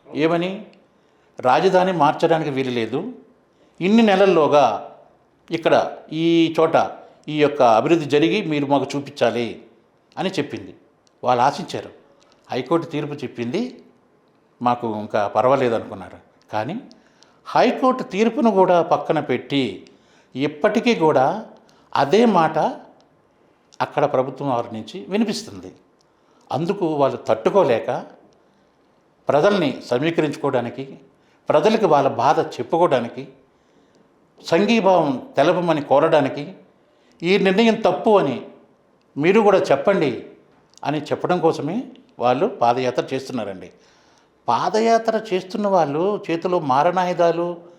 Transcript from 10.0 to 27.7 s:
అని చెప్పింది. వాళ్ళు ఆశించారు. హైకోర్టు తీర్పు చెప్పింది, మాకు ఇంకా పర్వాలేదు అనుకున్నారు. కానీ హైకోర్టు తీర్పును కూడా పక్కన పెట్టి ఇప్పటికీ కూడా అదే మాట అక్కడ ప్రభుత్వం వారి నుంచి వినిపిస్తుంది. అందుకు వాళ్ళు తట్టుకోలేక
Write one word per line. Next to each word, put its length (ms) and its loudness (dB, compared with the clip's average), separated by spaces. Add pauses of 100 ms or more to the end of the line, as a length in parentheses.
అని 120 -4
చెప్పింది. 460 -8 (480)
వాళ్ళు 180 2
ఆశించారు. 480 -4 (600)
హైకోర్టు 360 -4
తీర్పు 260 -8
చెప్పింది, 720 -8 (800)
మాకు 340 -2
ఇంకా 320 -4
పర్వాలేదు 460 2
అనుకున్నారు. 440 -10 (340)
కానీ 280 -6 (680)
హైకోర్టు 560 0
తీర్పును 480 0
కూడా 320 4
పక్కన 380 -2
పెట్టి 680 -4 (480)
ఇప్పటికీ 580 0
కూడా 520 0 (480)
అదే 320 2
మాట 320 2 (1200)
అక్కడ 320 -2
ప్రభుత్వం 380 -2
వారి 240 -4
నుంచి 340 -14
వినిపిస్తుంది. 680 -6 (760)
అందుకు 340 -2
వాళ్ళు 300 0
తట్టుకోలేక 920 0 (1200)